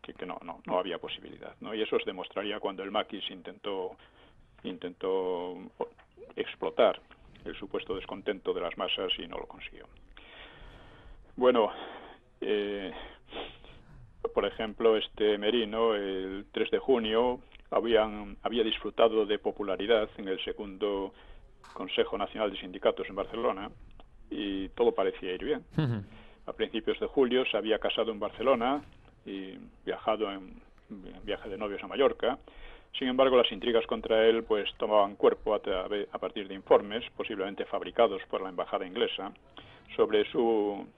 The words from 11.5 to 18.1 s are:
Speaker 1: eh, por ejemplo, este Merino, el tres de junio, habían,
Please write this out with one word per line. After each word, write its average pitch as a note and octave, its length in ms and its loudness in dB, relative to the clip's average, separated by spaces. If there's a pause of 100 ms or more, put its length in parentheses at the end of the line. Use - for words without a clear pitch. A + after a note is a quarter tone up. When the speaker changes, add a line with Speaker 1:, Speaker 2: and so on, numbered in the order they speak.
Speaker 1:
eh, G2+ 500 -2 (1400)
por G2+ 120 2
ejemplo, A2 520 -2
este G#2+ 400 0
Merino, A2 560 2
el G2 580 -4
tres - 200 0
de G#2 80 2
junio, A#2+ 600 4 (320)
habían, G#2+ 720 2